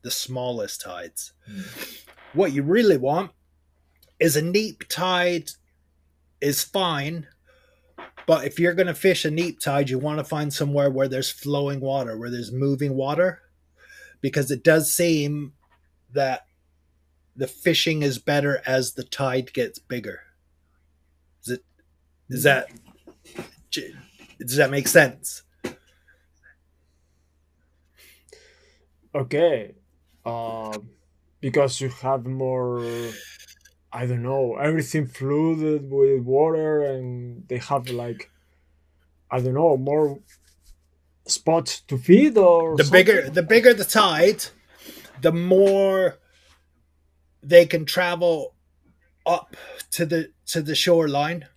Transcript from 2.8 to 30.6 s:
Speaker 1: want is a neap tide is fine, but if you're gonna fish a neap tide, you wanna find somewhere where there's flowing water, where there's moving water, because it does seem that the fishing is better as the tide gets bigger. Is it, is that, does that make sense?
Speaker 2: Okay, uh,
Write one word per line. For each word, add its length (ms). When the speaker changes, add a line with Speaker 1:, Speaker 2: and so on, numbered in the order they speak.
Speaker 1:
want 320
is 160
a 60
neap 460
tide 640
is 240
fine, 640
but 180
if 160
you're 140
gonna 200
fish 300
a 60
neap 300
tide, 300
you 80
wanna 260
find 280
somewhere 380
where 180
there's 220
flowing 500
water, 380
where 120
there's 220
moving 420
water, 480
because 300
it 120
does 300
seem 640
that 340
the 120
fishing 540
is 160
better 480
as 280
the 100
tide 500
gets 240
bigger. 420
Is 120
it, 100
is 140
that, 260
does 180
that 140
make 180
sense? 540
Speaker 2:
Okay, 600
uh, 540